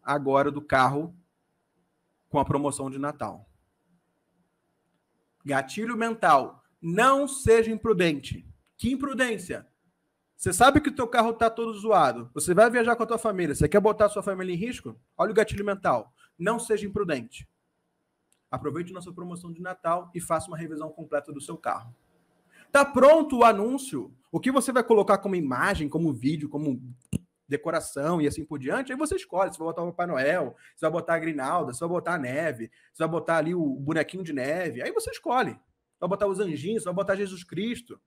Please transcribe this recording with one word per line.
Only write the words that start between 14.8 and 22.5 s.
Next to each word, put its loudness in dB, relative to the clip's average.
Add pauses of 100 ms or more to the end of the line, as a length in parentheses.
Olha 0
o 0
gatilho 2
mental. -2 (240)
Não -2
seja -2
imprudente. -4 (1040)
Aproveite -6
nossa -14
promoção -12
de -14
Natal -4
e -6
faça -4
uma -12
revisão -8
completa -6
do -12
seu -12
carro. -8 (760)